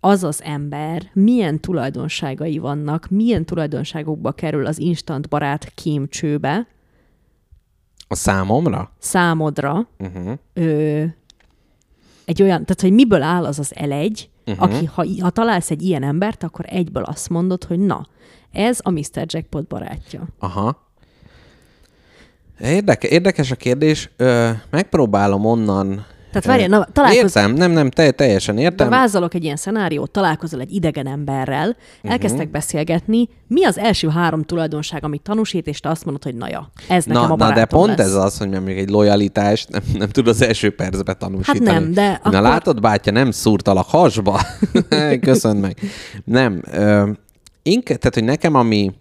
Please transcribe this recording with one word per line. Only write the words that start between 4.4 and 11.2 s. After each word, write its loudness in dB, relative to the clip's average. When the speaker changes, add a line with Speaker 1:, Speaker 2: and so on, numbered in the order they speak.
Speaker 1:
az -6
instant -4
barát -4
kémcsőbe? -4
Speaker 2:
A -6
számomra? -2
Speaker 1:
Számodra. -2
Speaker 2:
Mhm. -8
Speaker 1:
Ö, 0